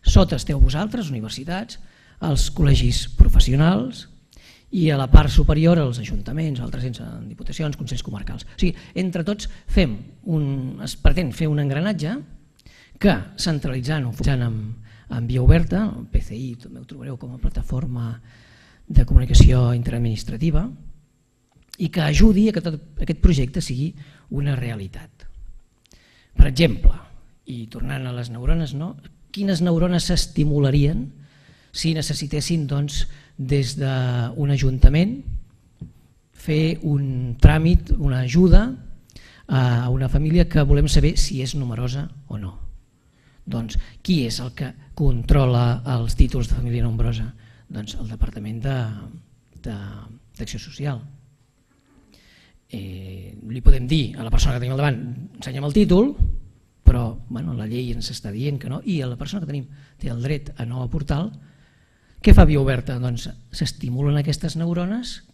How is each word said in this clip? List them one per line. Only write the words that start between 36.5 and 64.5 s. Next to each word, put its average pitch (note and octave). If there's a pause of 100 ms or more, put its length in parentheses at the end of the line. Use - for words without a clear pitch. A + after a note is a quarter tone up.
un C3
tràmit, D#3+
una C3+
ajuda F3 (840)
a B2
una C3+
família D#3
que D#3
volem C#3+
saber C#3+
si -
és C3
numerosa B2 (260)
o G#2
no? F#2+ (920)
Doncs, A#2 (240)
qui E3+
és A2+
el A#2+
que C3 (240)
controla B2 (160)
els A#2
títols B2+
de -
família A#2+
nombrosa? A2+ (340)
Doncs -
el A2+
Departament A2
de, C3+ (880)
de, G#3+ (640)
d'Acció A2
Social. C#3 (1700)
Eh, F#2 (160)
li B2
podem B2
dir C#3+
a A2+
la A2+
persona C3
que A#2+
tenim B2+
al C3+
davant, C#3 (340)
"Ensenya'm C3+
el C#3+
títol", G#3+ (720)
però, B2 (240)
bueno, -
la A2
llei A#2+
ens A2+
està G#2+
dient C3+
que -
no, C3+
i F3
a B2+
la A#2+
persona F3
que C#3+
tenim C#3 (320)
té -
el A#2
dret C#3
a A#2+
no B2
aportar-lo. D3 (920)
Què G#3
fa F3+
Via D3
Oberta? C3
Doncs B2 (260)
s'estimulen C#3
aquestes D3